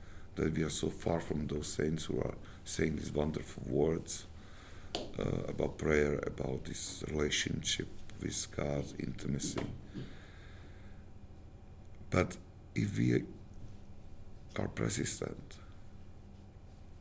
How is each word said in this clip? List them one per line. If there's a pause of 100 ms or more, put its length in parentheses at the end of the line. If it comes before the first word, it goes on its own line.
(360)
that
we
are
so
far
from
those
saints
who
are (280)
saying
these
wonderful
words, (920)
uh,
about
prayer,
about
this
relationship (340)
with
God, (140)
intimacy. (2500)
But (360)
if
we (1300)
are
persistent, (1400)